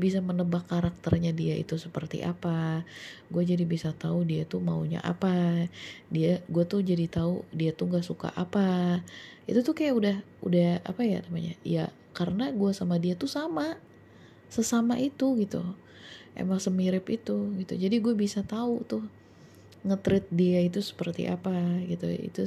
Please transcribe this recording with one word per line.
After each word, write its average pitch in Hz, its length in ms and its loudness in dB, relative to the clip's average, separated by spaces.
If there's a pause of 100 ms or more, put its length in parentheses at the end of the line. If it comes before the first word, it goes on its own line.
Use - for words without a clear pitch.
bisa 185 240 2
menebak 175 460 0
karakternya 170 680 2
dia 160 220 0
itu 160 180 -4
seperti 165 460 -6
apa. 165 640 -2 (420)
Gue 170 160 0
jadi 175 220 2
bisa 165 260 -2
tahu 170 320 0
dia 160 240 0
tuh 180 140 -2
maunya 160 400 0
apa. 175 640 2 (420)
Dia, 165 400 2
gue 170 160 4
tuh 202 160 0
jadi 170 300 2
tahu 170 400 -2
dia 160 260 0
tuh 180 160 -2
nggak 175 140 0
suka - 260 -6
apa. 180 720 2 (420)
Itu 240 220 2
tuh 311 100 2
kayak 302 220 2
udah, 202 180 2 (300)
udah 175 240 6 (160)
apa 190 180 -4
ya 185 220 2
namanya? 165 400 -6
Ya 165 180 0 (320)
karena 202 380 -2
gue 196 180 2
sama 175 300 0
dia 180 160 0
tuh 277 100 -2
sama, 311 480 -4 (720)
sesama 233 480 2
itu 262 400 2
gitu. 202 240 0 (800)
Emang 190 240 0
semirip 185 480 2
itu 208 500 -2
gitu. 180 160 -6
Jadi 190 240 2
gue 233 160 2
bisa 202 300 0
tahu 233 400 -2
tuh 220 180 -4 (840)
nge-treat 196 480 2
dia 180 320 6
itu 190 160 0
seperti 175 480 -4
apa 180 240 -2 (320)
gitu. 175 240 -2
Itu - 360 -4